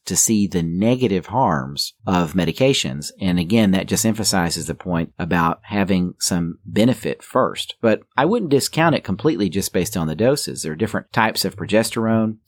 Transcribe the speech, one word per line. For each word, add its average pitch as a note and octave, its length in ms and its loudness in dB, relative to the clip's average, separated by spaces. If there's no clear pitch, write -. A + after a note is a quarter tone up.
to F2+ 140 -4
see G#2 300 2
the F2 160 0
negative G2 640 0
harms D2+ 640 -2
of F2 280 0
medications. E2 800 0
And F2+ 180 0
again, G2 320 2
that F#2 160 0
just G2 180 0
emphasizes F2+ 640 0
the D#2+ 80 -6
point E2+ 420 -4
about E2+ 440 0
having F#2 580 0
some E2+ 460 -2
benefit G#2+ 580 0
first. - 560 -2
But A2 220 2
I C3+ 80 4
wouldn't G3 260 0
discount D3 440 2
it - 80 -4
completely G2+ 440 0
just F#2 260 -4
based F2+ 220 -2
on E2+ 120 -2
the D#2 80 -4
doses. A2 480 0
There D#2+ 80 -6
are D#2 40 -6
different G2 380 -4
types A2 320 0
of - 100 -4
progesterone A2 800 0